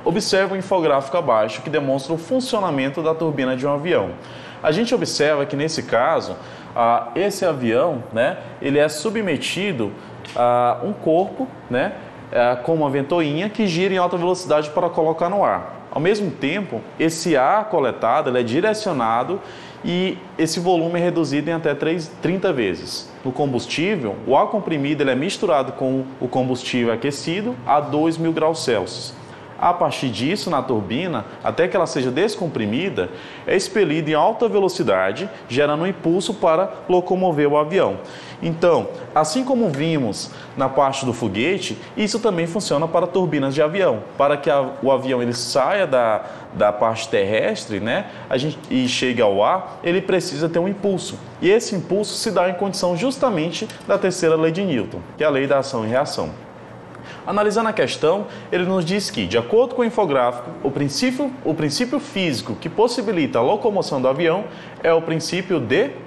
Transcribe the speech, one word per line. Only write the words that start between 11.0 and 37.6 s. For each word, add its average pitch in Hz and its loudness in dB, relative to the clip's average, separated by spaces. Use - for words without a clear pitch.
né, 147 -2
ah, 120 4
com 165 0
uma 151 2
ventoinha 151 0
que 214 0
gira 185 0
em 190 0
alta 180 2
velocidade 156 0
para 175 0
colocar 165 0
no 196 2
ar. 95 -2
Ao - -4
mesmo 202 2
tempo, 143 -4
esse 160 2
ar 175 4
coletado, 139 0
ele 123 2
é 120 2
direcionado 147 0
e 180 0
esse 160 0
volume 170 2
é 170 2
reduzido 151 0
em - 0
até 160 0
três, 160 -2
trinta 185 0
vezes. 92 -4
No 131 -2
combustível, 135 -2
o 127 4
ar 196 4
comprimido 156 -2
ele 135 2
é 123 2
misturado 147 0
com 131 -2
o 127 -2
combustível 123 0
aquecido 165 -4
a 147 4
dois 147 0
mil 165 0
graus 160 0
Celsius. - -2
A 175 4
partir 143 0
disso, 139 -2
na 135 2
turbina, 123 -2
até 113 2
que 180 -2
ela 170 2
seja 127 -2
descomprimida, 127 -2
é 165 2
expelido 165 2
em 156 2
alta 220 2
velocidade, 165 2
gerando 147 2
um 180 0
impulso 190 0
para 180 2
locomover 180 2
o 147 4
avião. 151 2